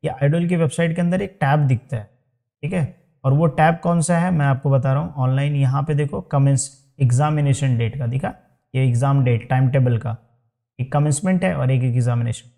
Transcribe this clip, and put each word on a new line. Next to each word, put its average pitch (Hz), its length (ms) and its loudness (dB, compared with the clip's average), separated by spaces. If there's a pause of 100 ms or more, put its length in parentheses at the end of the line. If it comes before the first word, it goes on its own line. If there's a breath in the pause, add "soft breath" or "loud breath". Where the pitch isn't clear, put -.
ये 151 80 -4
आइडल 147 360 0
की 175 80 0
वेबसाइट 165 400 0
के 175 60 -2
अंदर 175 200 0
एक 190 200 -8
टैब 147 260 2
दिखता 123 300 -2
है। 104 120 -12 (540)
ठीक 156 100 -6
है, 175 100 0 (400)
और 135 100 2
वो 156 160 2
टैब 165 340 2
कौन 170 180 0
सा 170 180 0
है 180 120 0
मैं 147 140 0
आपको 139 240 0
बता 135 240 2
रहा 143 80 0
हूँ। - 180 -8
ऑनलाइन 135 360 0
यहाँ 139 280 0
पे 151 120 -2
देखो 147 260 -4
कमेंस 139 480 0 (320)
एग्जामिनेशन 135 760 2
डेट 117 200 -2
का 123 100 -4
दिखा, 127 260 -4 (400)
ये 131 120 0
एग्जाम 135 380 2
डेट 120 260 0
टाइम 131 200 2
टेबल 123 280 2
का, 107 180 -6 (640)
एक 123 120 -8
कमेंसमेंट 151 520 0
है 185 120 -2
और 131 160 -2
एक 127 120 0
एग्जामिनेशन। 120 760 -2